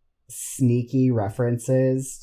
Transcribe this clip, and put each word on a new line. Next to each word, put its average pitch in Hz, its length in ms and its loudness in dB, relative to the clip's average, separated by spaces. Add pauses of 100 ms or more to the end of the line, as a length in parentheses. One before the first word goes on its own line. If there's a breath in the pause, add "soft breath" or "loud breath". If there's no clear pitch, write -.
(260)
sneaky 127 840 0
references 127 1120 0